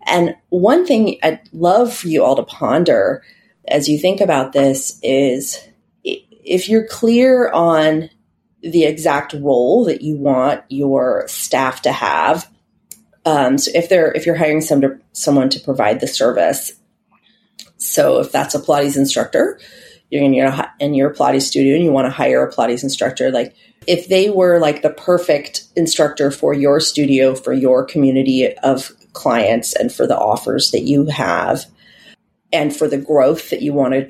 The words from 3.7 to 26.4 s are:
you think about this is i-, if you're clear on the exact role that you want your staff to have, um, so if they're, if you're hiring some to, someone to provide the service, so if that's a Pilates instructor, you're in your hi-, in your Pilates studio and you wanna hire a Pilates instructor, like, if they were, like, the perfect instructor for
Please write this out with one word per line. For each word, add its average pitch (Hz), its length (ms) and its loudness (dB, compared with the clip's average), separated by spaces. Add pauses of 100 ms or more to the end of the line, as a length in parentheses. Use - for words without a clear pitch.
you 151 100 0
think 190 240 0
about 143 320 0
this 135 480 0
is 135 560 -2 (480)
i-, - 240 -8
if - 380 -6
you're 220 200 0
clear 247 640 2
on 160 580 2 (520)
the 165 220 0
exact 151 500 -2
role 143 520 2
that 165 160 -2
you 151 160 -6
want 139 520 0
your 135 580 -2
staff - 560 -4
to 131 80 0
have, 110 580 -2 (760)
um, 143 320 2
so - 160 -4
if 170 160 0
they're, 170 220 4
if - 140 -4
you're 165 100 0
hiring 156 260 0
some 143 200 0
to, 135 180 -2 (120)
someone 139 380 0
to - 100 -6
provide 120 400 -2
the 139 80 -4
service, - 640 -2 (1040)
so 139 420 0
if 135 120 -4
that's 143 240 -2
a 143 40 -4
Pilates 143 380 0
instructor, 139 600 0 (500)
you're 143 140 -2
in 139 100 4
your 135 160 2
hi-, 143 200 -6 (100)
in 147 140 -2
your 139 200 0
Pilates 135 300 0
studio 139 320 0
and 170 80 2
you 160 80 2
wanna 135 180 0
hire 131 340 0
a - 80 -4
Pilates 120 320 -2
instructor, 131 480 -4
like, 120 240 -4 (320)
if 175 220 -2
they 190 200 2
were, 180 300 4
like, 147 220 0
the 147 80 2
perfect - 720 -2 (120)
instructor 147 560 0
for 143 220 -2